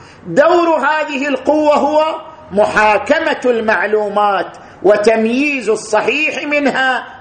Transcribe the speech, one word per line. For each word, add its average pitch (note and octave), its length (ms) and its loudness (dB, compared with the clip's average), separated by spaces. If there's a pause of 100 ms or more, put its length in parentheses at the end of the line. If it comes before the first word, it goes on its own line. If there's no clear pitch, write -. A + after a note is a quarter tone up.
(260)
دور E4+ 420 2
هذه D4 600 -2
القوة D4 460 2
هو D4+ 460 0 (320)
محاكمة G#3+ 920 0
المعلومات G#3 1120 0 (260)
وتمييز A3+ 880 0
الصحيح A3+ 760 -2
منها C4 600 -2 (160)